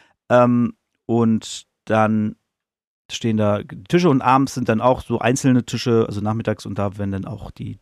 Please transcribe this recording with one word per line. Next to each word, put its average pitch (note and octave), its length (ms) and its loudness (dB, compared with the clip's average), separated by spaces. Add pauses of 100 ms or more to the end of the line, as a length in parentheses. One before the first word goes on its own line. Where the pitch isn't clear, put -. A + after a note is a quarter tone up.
(300)
Ähm, A#2+ 440 4 (320)
und A2+ 600 -2 (180)
dann G#2+ 520 0 (760)
stehen A2+ 260 -4
da G#2 260 0 (260)
Tische F3 200 2
und C3+ 140 4
abends C3 320 2
sind B2 140 -4
dann A2 120 2
auch B2 220 2
so A#2+ 160 -4
einzelne B2+ 480 2
Tische, A2+ 400 0
also G2+ 140 -6
nachmittags, A2 440 -4
und G2+ 140 -10
da G2+ 180 -4
werden G2+ 140 -6
dann G2 140 -6
auch - 260 -12
die G#2+ 320 -14